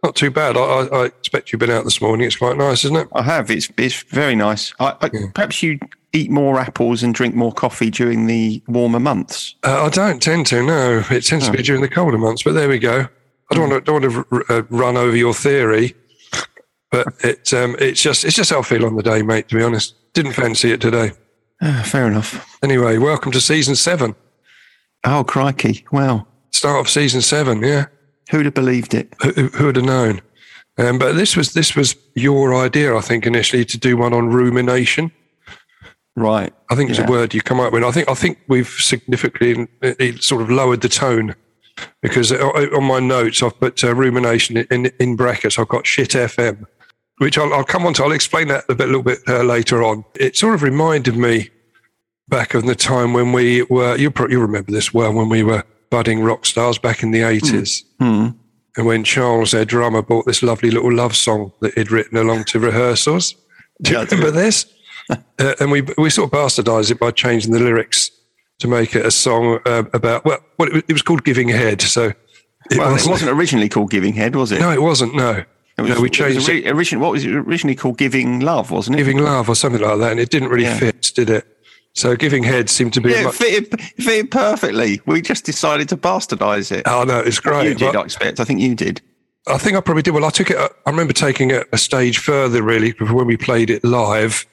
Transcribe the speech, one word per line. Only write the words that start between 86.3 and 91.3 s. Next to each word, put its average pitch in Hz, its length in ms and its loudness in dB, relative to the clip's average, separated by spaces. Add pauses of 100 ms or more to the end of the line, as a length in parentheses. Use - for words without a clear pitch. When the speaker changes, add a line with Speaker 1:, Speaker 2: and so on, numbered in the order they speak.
Speaker 2:
it. 98 140 -4
Speaker 1:
Oh, 123 180 0
no, 127 160 0
it's 117 240 -2
Speaker 2:
Not 156 80 0
Speaker 1:
great, 147 180 2
Speaker 2:
you 139 40 -2
did, 127 200 0
Speaker 1:
but 156 80 0
Speaker 2:
I - 20 -4
expect. - 360 -6
I 123 40 0
think 113 160 -2
you 123 160 2
did. - 260 -4 (460)
Speaker 1:
I 135 100 0
think 196 180 0
I 196 60 0
probably 160 220 0
did. 170 80 0
Well, 151 140 2
I 156 40 2
took - 220 -2
it, - 80 0
I - 320 -4
remember 156 220 0
taking 135 360 0